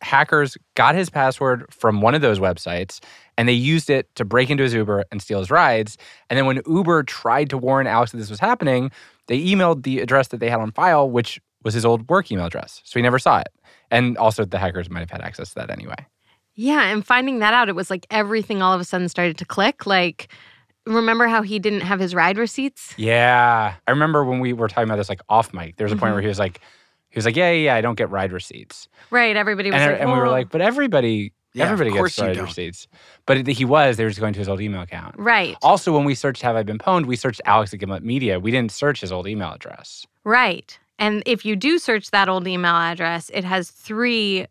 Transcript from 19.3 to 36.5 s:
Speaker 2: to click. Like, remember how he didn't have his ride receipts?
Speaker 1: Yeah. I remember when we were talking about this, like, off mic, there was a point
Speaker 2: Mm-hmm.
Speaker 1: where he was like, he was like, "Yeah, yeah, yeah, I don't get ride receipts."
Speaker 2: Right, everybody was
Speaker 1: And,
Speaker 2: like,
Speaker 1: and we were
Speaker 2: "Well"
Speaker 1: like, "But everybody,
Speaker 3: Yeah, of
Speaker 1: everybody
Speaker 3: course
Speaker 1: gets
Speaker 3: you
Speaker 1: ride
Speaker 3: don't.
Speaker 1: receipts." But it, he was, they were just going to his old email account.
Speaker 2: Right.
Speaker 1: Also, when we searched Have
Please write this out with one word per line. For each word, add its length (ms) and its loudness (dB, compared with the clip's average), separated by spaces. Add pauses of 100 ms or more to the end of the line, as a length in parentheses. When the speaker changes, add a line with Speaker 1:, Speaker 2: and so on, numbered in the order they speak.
Speaker 2:
to 80 -10
click. 400 -2
Like, 420 0 (580)
remember 420 2
how 160 0
he 160 -6
didn't 220 -2
have 180 -2
his 160 -2
ride 220 2
receipts? 600 -6
Speaker 1:
Yeah. 800 4 (120)
I 40 4
remember 340 2
when 140 -2
we 140 -2
were 140 -2
talking 160 0
about 140 -2
this, 100 -4
like, 220 -8
off 240 2
mic, 240 -14
there 80 -4
was 80 -2
a 20 0
point 140 0
Speaker 2:
Mm-hmm. 60 0
Speaker 1:
where 60 -4
he 60 -2
was 120 -4
like, 200 -4 (500)
he 80 -16
was 80 -2
like, 120 0
"Yeah, 140 2
yeah, 140 0
yeah, 100 2
I 60 2
don't 160 -2
get 120 -2
ride 240 -4
receipts." 560 -16 (220)
Speaker 2:
Right, 240 2
everybody 360 -2
was 100 2
Speaker 1:
And, 120 4
Speaker 2:
like, 80 -2
Speaker 1:
and 100 0
we 60 2
were 60 2
Speaker 2:
"Well" 80 2
Speaker 1:
like, 180 0
"But 120 -2
everybody, 720 0 (220)
Speaker 3:
Yeah, 120 -2
of 60 2
Speaker 1:
everybody 240 0
Speaker 3:
course 200 0
Speaker 1:
gets 40 -10
Speaker 3:
you 80 0
Speaker 1:
ride 80 0
Speaker 3:
don't. 100 -6
Speaker 1:
receipts." 420 -10 (380)
But 120 4
it, 100 -4
he 180 0
was, 320 4
they 60 0
were 60 0
just 100 -6
going 140 -2
to 60 -8
his 100 -4
old 120 -2
email 200 -6
account. 360 -14
Speaker 2:
Right. 440 2
Speaker 1:
Also, 340 4
when 100 4
we 100 0
searched 260 -4
Have 160 0